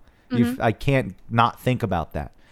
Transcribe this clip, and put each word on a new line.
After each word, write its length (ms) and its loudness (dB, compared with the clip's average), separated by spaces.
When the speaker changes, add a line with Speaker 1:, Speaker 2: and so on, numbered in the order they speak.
Speaker 1:
you've, 180 2
Speaker 2:
Mm-hmm. 140 -4
Speaker 1:
I 100 2
can't 420 -2
not 300 2
think 220 0
about 300 -2
that. 200 -8